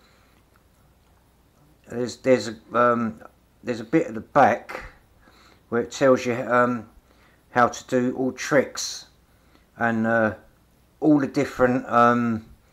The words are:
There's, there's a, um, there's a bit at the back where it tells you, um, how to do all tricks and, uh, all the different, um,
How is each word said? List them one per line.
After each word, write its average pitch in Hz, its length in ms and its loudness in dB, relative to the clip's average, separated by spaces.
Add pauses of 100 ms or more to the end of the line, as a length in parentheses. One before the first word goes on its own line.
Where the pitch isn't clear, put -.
(1900)
There's, 120 280 -8
there's 120 320 2
a, 107 80 -10 (200)
um, 117 460 0 (400)
there's 110 160 -6
a 117 60 -10
bit 156 240 0
at 113 60 -12
the 110 60 -10
back - 640 0 (840)
where 117 120 -2
it 117 120 -6
tells 131 340 2
you, 120 80 -2
um, 120 540 -2 (640)
how 120 160 2
to - 180 -14
do 127 300 -2
all 127 160 -4
tricks - 760 -4 (720)
and, 113 260 -2
uh, 113 300 0 (640)
all 151 220 4
the 135 80 -4
different, 127 600 0
um, 120 560 2 (280)